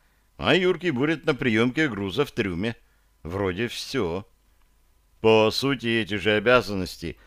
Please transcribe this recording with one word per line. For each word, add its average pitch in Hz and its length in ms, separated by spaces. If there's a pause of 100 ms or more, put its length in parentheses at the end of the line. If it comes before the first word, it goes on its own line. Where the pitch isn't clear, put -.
(380)
А 110 180
Юрки 180 340
будет 147 360
на 156 100
приёмке 123 520
груза 101 380
в - 60
трюме. 101 440 (480)
Вроде 95 440
всё". 98 600 (920)
По 110 300
сути, 117 500
эти 98 140
же 104 160
обязанности 101 960